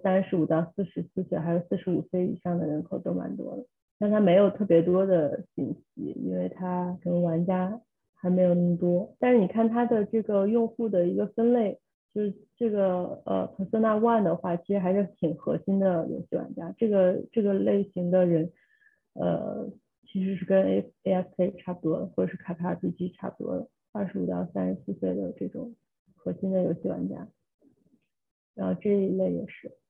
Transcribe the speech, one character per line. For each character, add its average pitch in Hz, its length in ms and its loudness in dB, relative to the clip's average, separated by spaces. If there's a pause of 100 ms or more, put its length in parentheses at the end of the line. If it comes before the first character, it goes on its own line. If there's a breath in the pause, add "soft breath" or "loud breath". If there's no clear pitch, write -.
三 190 220 4
十 190 120 -2
五 156 100 4
到 165 300 0
四 202 80 -2
十 175 300 -8
四 185 100 -4
岁， 180 140 -4
还 165 160 0
有 175 60 2 (100)
四 196 80 -2
十 180 140 -4
五 160 180 0
岁 180 160 0
以 - 140 -4
上 175 180 -2
的 165 80 -2
人 151 180 -2
口 - 140 -8
都 180 160 -4
蛮 180 220 -6
多 - 220 -10
的， 247 80 -12 (340)
但 208 100 0
它 214 100 4
没 180 160 6
有 196 140 8
特 196 160 -4
别 165 160 6
多 180 240 2
的 170 400 0 (100)
信 135 180 -4
息， - 280 -16 (240)
因 185 120 -4
为 180 120 -2
它 180 540 -4
可 175 60 -2
能 175 120 2
玩 170 240 0
家 185 340 -2 (360)
还 180 160 -2
没 180 100 4
有 175 140 6
那 175 60 2
么 175 160 2
多。 175 420 0
但 247 120 4
是 240 80 6
你 185 80 4
看 226 220 2
它 240 160 0
的 226 200 2
这 220 180 -2
个 202 240 2
用 226 200 2
户 226 220 -4
的 175 180 2
一 190 80 0
个 202 120 0
分 233 260 2
类， 226 260 0 (320)
就 208 120 -4
是 202 100 -2 (240)
这 226 140 0
个， 185 540 0
呃， 190 300 -2
Persona 220 440 2
One 226 240 4
的 170 120 2
话， 175 220 -4
其 196 160 -4
实 202 60 2
还 180 120 0
是 196 160 2 (120)
挺 165 180 -2
核 - 220 -4
心 196 200 0
的 180 300 2
游 - 120 -6
戏 - 140 -10
玩 - 200 -6
家， 170 200 -10
这 226 140 0
个， 190 320 4 (100)
这 226 120 0
个 202 100 2
类 202 380 2
型 175 180 -2
的 185 160 4
人， 170 260 2 (640 soft breath)
呃， - 560 -2 (420)
其 190 140 -2
实 190 100 -2
是 175 100 -6
跟 190 180 4
A-，A 190 500 -2
F 185 240 -2
K 185 220 0
差 180 160 -10
不 - 60 -20
多， 160 340 -2
或 185 100 0
者 165 60 -4
是 180 60 -14
卡 175 180 -10
牌 175 140 -6
R 175 60 -2
P 180 140 -4
G 180 240 -6
差 185 160 -10
不 - 140 -12
多 185 160 -4
的， - 100 -12 (220)
二 202 160 -6
十 196 100 -8
五 180 80 -2
到 180 260 -4
三 - 180 -2
十 180 140 -6
四 - 160 -8
岁 185 140 -2
的 180 240 -6
这 196 100 -6
种 - 280 -12 (400)
核 180 180 -6
心 190 180 -4
的 185 120 2
游 170 100 0
戏 180 140 -6
玩 180 200 -4
家。 - 200 -10 (1300)
然 190 120 -4
后 180 140 -2
这 208 80 -2
一 196 180 2
类 185 240 0
也 175 160 -4
是， - 240 -18 (180)